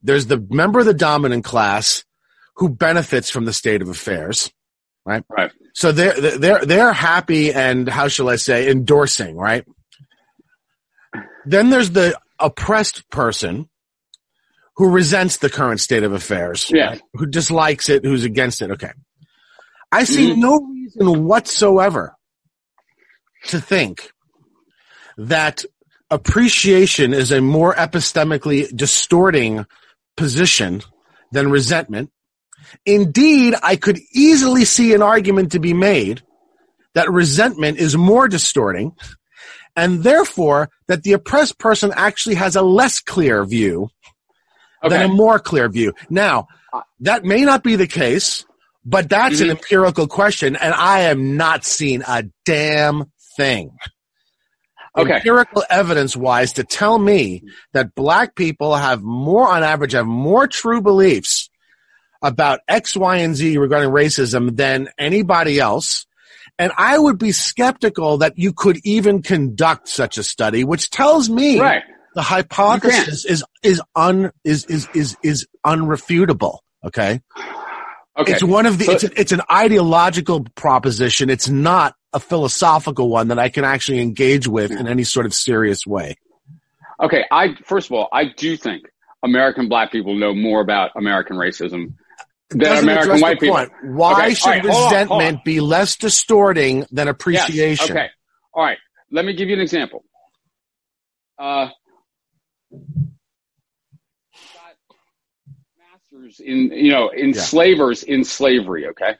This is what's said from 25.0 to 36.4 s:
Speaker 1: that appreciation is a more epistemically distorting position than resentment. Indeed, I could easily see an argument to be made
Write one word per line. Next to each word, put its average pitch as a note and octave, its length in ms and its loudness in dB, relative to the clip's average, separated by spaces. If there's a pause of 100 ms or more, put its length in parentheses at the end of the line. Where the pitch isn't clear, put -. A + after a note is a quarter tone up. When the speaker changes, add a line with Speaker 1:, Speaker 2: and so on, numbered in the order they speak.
Speaker 1:
that D3+ 460 -2 (460)
appreciation F#3 1000 2
is C3 180 0
a C3+ 100 2
more D#3 340 2
epistemically D#3 1000 -2
distorting B2+ 920 0 (500)
position B2 680 -2 (480)
than C#3 200 0
resentment. C#3 600 -2 (760)
Indeed, A3+ 760 4
I F3+ 140 2
could G3+ 220 0 (140)
easily C4 520 4
see A3+ 300 4
an G#3 80 4
argument G3 500 2
to F3+ 80 -2
be E3+ 140 0
made D3+ 480 0 (720)